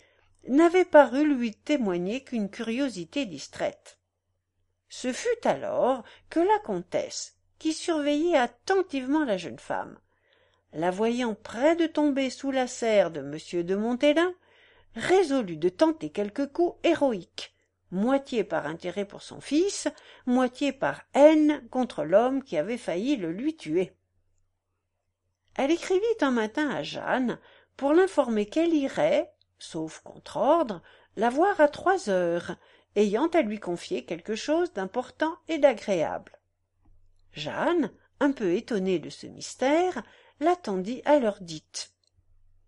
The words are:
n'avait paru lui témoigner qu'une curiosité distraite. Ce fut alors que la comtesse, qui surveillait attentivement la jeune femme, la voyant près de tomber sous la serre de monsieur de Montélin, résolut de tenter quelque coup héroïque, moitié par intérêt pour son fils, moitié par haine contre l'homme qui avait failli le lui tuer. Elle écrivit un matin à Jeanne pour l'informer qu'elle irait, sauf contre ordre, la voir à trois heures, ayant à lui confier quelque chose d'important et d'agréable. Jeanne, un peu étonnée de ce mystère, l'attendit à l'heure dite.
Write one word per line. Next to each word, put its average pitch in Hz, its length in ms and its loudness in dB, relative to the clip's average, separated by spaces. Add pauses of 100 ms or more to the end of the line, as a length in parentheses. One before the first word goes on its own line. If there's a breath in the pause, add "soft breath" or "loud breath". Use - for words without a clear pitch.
(480 soft breath)
n'avait 339 380 4
paru 285 400 6
lui 240 280 0
témoigner 214 720 -2
qu'une 214 240 -4
curiosité 233 800 -4
distraite. - 720 -10 (880)
Ce - 240 -6
fut 453 340 -4
alors 180 580 0 (260 loud breath)
que 320 100 0
la 415 240 2
comtesse, - 720 -6 (220)
qui 320 140 -2
surveillait 302 640 0
attentivement 294 880 -2
la 214 120 -2
jeune 160 220 -10
femme, - 400 -8 (760)
la 160 180 -2
voyant 226 440 -2
près 269 400 0
de 330 120 2
tomber 277 440 0
sous 269 200 -8
la 262 160 0
serre 214 440 2
de 160 100 -8
monsieur 156 440 -6
de 185 100 -2
Montélin, 285 580 2 (640 soft breath)
résolut 269 640 0
de 160 120 0
tenter 311 420 0
quelque 208 340 -4
coup - 380 -2
héroïque, 269 720 -2 (360)
moitié 240 540 0
par 160 220 -4
intérêt 175 380 -8
pour - 180 -14
son - 180 -18
fils, 330 480 -2 (380 loud breath)
moitié 254 460 0
par - 300 -4 (120)
haine 302 560 6
contre 233 340 -4
l'homme 240 380 2
qui - 140 -8
avait 202 220 -2
failli 220 380 -2
le 170 160 -4
lui 285 240 -6
tuer. 175 360 -2 (1600)
Elle 277 140 0
écrivit 359 320 0 (180)
un 277 100 2
matin 240 380 -2
à 147 140 -4
Jeanne 160 560 -4 (380 soft breath)
pour - 160 -2
l'informer 254 540 2
qu'elle 330 280 0
irait, 262 580 0 (260)
sauf - 420 -10
contre - 360 -16
ordre, 247 460 2 (340 soft breath)
la 233 140 0
voir 349 300 2
à 294 80 8
trois 339 420 0
heures, 175 460 -2 (400 soft breath)
ayant 214 320 2
à 339 140 4
lui 214 180 -6
confier 175 440 -6
quelque 185 300 -8
chose 330 380 -2
d'important 247 640 -6 (120)
et 320 100 -2
d'agréable. 180 800 0 (920)
Jeanne, 190 600 -2 (280 soft breath)
un 277 120 4
peu 190 220 -2
étonnée 190 440 -2
de 139 120 -10
ce - 160 -16
mystère, 294 760 -2 (380 soft breath)
l'attendit 233 640 -2
à 294 140 6
l'heure 214 220 0
dite. - 520 -12 (760)